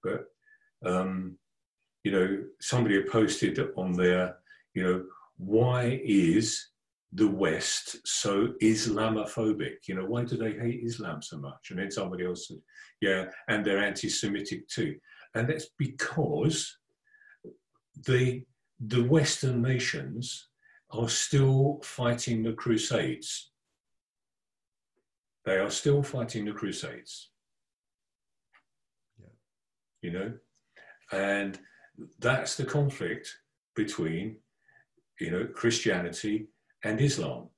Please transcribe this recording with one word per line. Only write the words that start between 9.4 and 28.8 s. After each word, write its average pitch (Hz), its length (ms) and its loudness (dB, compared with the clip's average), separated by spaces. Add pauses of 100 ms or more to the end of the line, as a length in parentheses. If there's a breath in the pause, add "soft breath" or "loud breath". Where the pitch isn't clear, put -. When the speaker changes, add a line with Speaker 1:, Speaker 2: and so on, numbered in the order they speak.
Speaker 1:
You 95 60 -4
know, 92 100 -4
why 120 200 -2
do - 120 -4
they 110 160 -2
hate 117 320 -4
Islam 117 380 -6
so - 160 -12
much?" 69 320 -14
And 92 80 -6
then 98 120 -4
somebody 90 360 -4
else 87 220 -6
said, 78 100 -14 (420 loud breath)
"Yeah, 95 240 2 (240 loud breath)
and 107 160 0
they're 98 180 2
anti-Semitic 101 880 -4
too." 110 280 -4 (380 loud breath)
And 117 140 0
that's - 300 -4
because - 1000 0 (1300 soft breath)
the, 127 380 2 (360)
the 117 240 2
Western 131 580 2
nations 131 840 -2 (420 soft breath)
are 113 180 -2
still 135 720 4
fighting 120 600 -2
the 113 100 0
Crusades. - 1000 -2 (1900)
They 95 140 2
are 101 120 2
still 143 320 2
fighting 117 440 -4
the 107 60 -4
Crusades. - 800 -8 (1900)